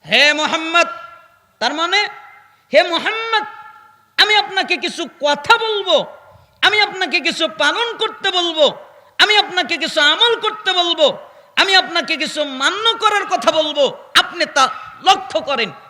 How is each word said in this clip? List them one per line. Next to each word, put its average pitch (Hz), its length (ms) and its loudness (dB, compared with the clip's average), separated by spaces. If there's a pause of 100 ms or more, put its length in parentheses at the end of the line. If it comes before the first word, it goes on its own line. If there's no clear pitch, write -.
হে 254 260 4
মুহাম্মদ।" 320 540 0 (720)
তার 247 160 -2
মানে, 370 340 0 (680)
"হে 302 80 8
মুহাম্মদ, 427 640 -2 (720)
আমি 415 200 2
আপনাকে 381 400 -2
কিছু 330 320 -6 (120)
কথা 294 380 2
বলবো, 392 480 0 (560)
আমি 415 180 4
আপনাকে 370 400 0
কিছু 330 280 -2 (100)
পালন 349 380 0
করতে - 340 -4
বলবো, 330 460 2 (420)
আমি 403 180 4
আপনাকে 349 400 0
কিছু 311 240 -2
আমল 381 400 2
করতে 415 320 -4
বলবো, 330 460 2 (380)
আমি 381 200 4
আপনাকে 339 400 0
কিছু 302 280 -4
মান্য 349 540 -2
করার 415 280 0
কথা 330 260 0
বলবো, 294 440 0 (220)
আপনি 339 280 -2
তা 277 220 2 (340)
লক্ষ্য 381 380 2
করেন।" 240 300 -4 (200)